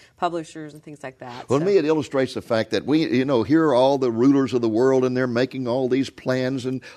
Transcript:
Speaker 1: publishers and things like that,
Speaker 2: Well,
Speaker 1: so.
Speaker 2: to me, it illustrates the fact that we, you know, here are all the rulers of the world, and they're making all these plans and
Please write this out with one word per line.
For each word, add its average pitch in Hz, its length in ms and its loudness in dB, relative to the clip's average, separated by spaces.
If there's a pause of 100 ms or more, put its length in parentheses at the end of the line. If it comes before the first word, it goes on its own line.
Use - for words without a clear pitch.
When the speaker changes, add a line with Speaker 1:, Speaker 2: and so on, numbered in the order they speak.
(180)
Speaker 1:
publishers 160 560 -6
and 156 100 -20
things 151 180 -20
like 131 160 -14
that, 123 300 -14
Speaker 2:
Well, 131 100 2
Speaker 1:
so. 160 60 -2
Speaker 2:
to - 0 -
me, 196 140 4
it 151 60 0
illustrates 139 500 -2
the 107 80 -8
fact 113 280 -2
that 101 160 -2
we, 156 220 2
you 127 160 0
know, 131 180 2
here 156 220 2
are 143 100 2
all 135 240 4
the 127 140 0
rulers 131 420 4
of 127 60 0
the 117 80 0
world, 127 360 2
and 127 120 0
they're 131 100 0
making 127 400 -2
all 127 220 -2
these 131 220 0
plans 127 500 -4
and 127 220 -6 (140)